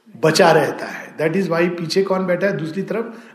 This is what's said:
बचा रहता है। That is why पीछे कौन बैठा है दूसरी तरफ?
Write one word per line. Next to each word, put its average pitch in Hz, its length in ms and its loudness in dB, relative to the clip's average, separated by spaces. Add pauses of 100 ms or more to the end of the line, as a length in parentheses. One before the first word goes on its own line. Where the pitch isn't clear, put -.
(240)
बचा 160 280 6
रहता 135 340 0
है। - 300 -14
That 156 160 -2
is 180 180 -2
why 170 180 2
पीछे 175 340 -2
कौन 185 240 -2
बैठा 175 200 0
है 185 100 -2
दूसरी 156 260 -6
तरफ? 226 360 -6 (160)